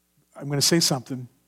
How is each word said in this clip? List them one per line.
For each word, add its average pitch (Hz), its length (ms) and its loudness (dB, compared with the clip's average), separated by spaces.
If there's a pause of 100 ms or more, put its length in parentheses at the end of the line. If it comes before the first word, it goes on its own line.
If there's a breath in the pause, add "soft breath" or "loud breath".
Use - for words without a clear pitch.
(400)
I'm 135 80 -10
gonna 143 140 0
say 170 180 4
something. 127 480 -2 (200)